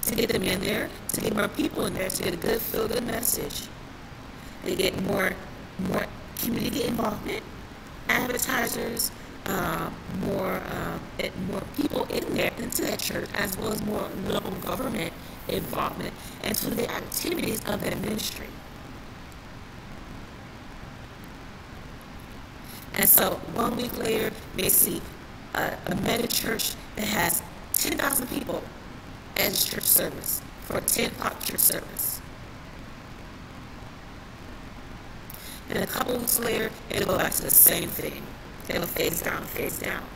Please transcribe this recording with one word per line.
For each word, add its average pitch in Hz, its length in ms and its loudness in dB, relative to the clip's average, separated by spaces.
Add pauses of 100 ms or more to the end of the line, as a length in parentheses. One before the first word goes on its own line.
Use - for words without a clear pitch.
To - 120 0
get 214 140 4
them 202 120 4
in 185 180 4
there, 208 300 4 (200)
to - 120 4
get - 140 4
more 214 120 6
people - 380 2
in 190 80 2
there, 185 160 2
to - 140 2
get - 100 4
a 175 40 0
good 226 220 4
feel-good - 460 2
message. 233 640 0 (960)
They 185 120 2
get 185 280 2
more, 190 300 2 (540)
more - 180 2 (340)
community 233 440 0
involvement, 220 600 0 (640)
advertisers, 233 1000 2 (340)
uh, 170 460 0 (300)
more, 190 340 2
uh, 170 420 -2 (220)
it, 190 120 0 (100)
more 190 200 -2 (160)
people - 280 2
in - 280 0
there - 240 4
into - 240 0
that - 160 2
church, - 380 0
as 202 240 0
well 220 120 0
as 214 140 0
more 214 240 0 (160)
local - 260 0
government - 640 -2 (340)
involvement - 680 0 (300)
into - 280 0
the 233 180 0
activities - 800 0
of 202 140 2
that - 200 2
ministry. 214 460 0 (4000)
And - 120 6
so - 280 8 (180)
one 233 220 2
week 240 240 -2
later, - 320 2 (240)
they 190 140 4
see 170 320 6 (520)
a, - 240 0 (100)
a - 100 0
mega 233 300 2
church - 460 0 (220)
that 208 100 0
has - 380 4 (300)
ten - 240 4
thousand - 320 4
people - 340 0 (720)
at 196 140 6
its 196 160 4
church - 180 -2
service - 580 4 (200)
for - 160 -2
a 190 40 0
ten - 300 4
o'clock - 320 -2
church - 160 -2
service. - 600 2 (3500)
And - 140 2
a - 40 -2
couple - 300 0
weeks 240 220 2
later, 220 320 2 (180)
it'll - 180 2
go 190 100 4
back - 160 4
to - 100 4
the - 80 4
same - 380 8
thing. - 340 -2 (460)
It'll - 180 2
phase - 340 2
down, - 220 0
phase - 340 -2
down. 170 260 -2 (120)